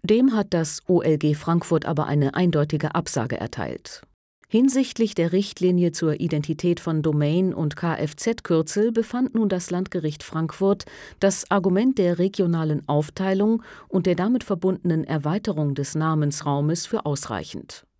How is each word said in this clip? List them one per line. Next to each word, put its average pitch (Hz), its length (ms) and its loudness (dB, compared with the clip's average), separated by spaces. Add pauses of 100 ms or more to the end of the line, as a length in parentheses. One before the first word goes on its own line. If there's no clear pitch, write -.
Dem 226 340 4
hat 202 140 0
das 165 400 0
O 180 120 4
L 156 160 2
G 151 180 2
Frankfurt 165 500 0
aber 156 220 -2
eine 143 260 2
eindeutige 151 640 0
Absage - 440 -2
erteilt. - 600 -8 (480)
Hinsichtlich 247 680 2
der 170 160 0
Richtlinie 180 640 2
zur 156 260 0
Identität 165 600 -2
von 160 220 -2
Domain 156 540 2
und 151 200 -2
K-F-Z-Kürzel 170 1160 0
befand 240 420 -2
nun 220 160 2
das 180 220 -2
Landgericht 170 500 -4
Frankfurt 190 600 -2 (360)
das 196 300 0
Argument 202 480 2
der 175 220 2
regionalen 170 680 0
Aufteilung 190 760 0 (240)
und 185 180 0
der 185 80 4
damit 202 300 0
verbundenen 175 640 0
Erweiterung 151 680 -2
des 139 220 -6
Namensraumes 151 920 0
für - 220 -4
ausreichend. - 800 -6 (120)